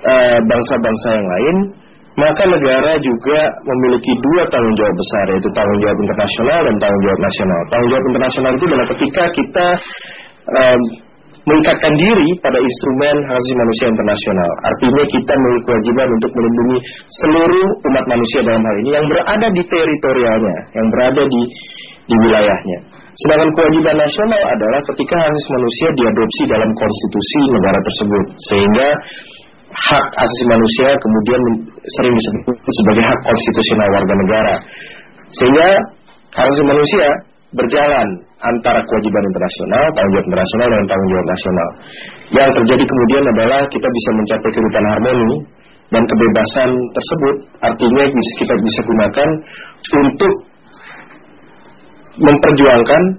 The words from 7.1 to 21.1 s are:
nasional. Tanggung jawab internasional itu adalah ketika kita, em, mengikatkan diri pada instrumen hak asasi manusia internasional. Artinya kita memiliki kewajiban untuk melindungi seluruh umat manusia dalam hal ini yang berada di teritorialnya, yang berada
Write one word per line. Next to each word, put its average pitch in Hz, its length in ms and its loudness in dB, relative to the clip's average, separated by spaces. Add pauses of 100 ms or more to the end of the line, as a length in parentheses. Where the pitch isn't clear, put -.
nasional. 95 360 -2 (120)
Tanggung 120 180 0
jawab 131 240 0
internasional 127 400 0
itu 139 140 0
adalah 127 260 0
ketika 151 380 -2
kita, 175 360 -2 (880)
em, 127 280 4 (680)
mengikatkan 156 480 2
diri 175 340 2 (140)
pada 127 160 0
instrumen 135 640 0
hak 135 160 -6
asasi 127 160 -2
manusia 117 320 0
internasional. 104 640 0 (160)
Artinya 131 400 2
kita - 240 -2
memiliki 123 320 2
kewajiban 120 480 0
untuk 113 240 0
melindungi 120 420 0 (460)
seluruh 170 440 2 (200)
umat 131 240 0
manusia 120 320 0
dalam 113 240 0
hal 104 160 -2
ini 135 80 -2
yang 151 160 0
berada 214 480 0
di 175 80 0
teritorialnya, 127 960 0 (180)
yang 113 160 0
berada 127 320 2